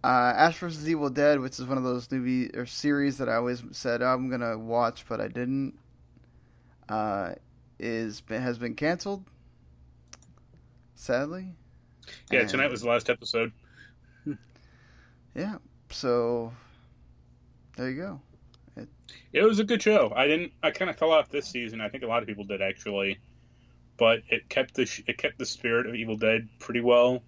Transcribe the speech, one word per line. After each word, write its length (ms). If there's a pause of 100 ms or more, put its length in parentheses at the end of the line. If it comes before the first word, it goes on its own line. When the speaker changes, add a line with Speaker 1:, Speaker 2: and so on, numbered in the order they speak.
Speaker 1:
Uh, 320
Ash 220
versus 320
Evil 220
Dead, 280
which 200
is 80
one 100
of 80
those 260
movie 460
or 80
series 540
that 100
I 60
always 360
said, 300
"Oh, 60
I'm 220
gonna 280
watch," 500
but 140
I 80
didn't, 480 (1120)
uh, 460 (440)
is, 480
has 300
been 180
canceled, 500 (1700)
sadly. 600 (760)
Speaker 2:
Yeah, 100
Speaker 1:
And 80
Speaker 2:
tonight 200
was 120
the 80
last 200
episode. 420 (760)
<laughs> 120 (960)
Speaker 1:
Yeah, 220 (320)
so 640 (1200)
there 140
you 80
go. 240 (560)
It 100 (440)
Speaker 2:
It 120
was 160
a 40
good 180
show. 340
I 120
didn't, 240 (100)
I 100
kinda 220
fell 180
off 180
this 180
season. 340
I 80
think 140
a 40
lot 140
of 60
people 160
did, 180
actually, 560 (800)
but 320
it 200
kept 260
the 100
sh-, 220
it 100
kept 220
the 60
spirit 420
of 80
Evil 220
Dead 320 (100)
pretty 220
well. 460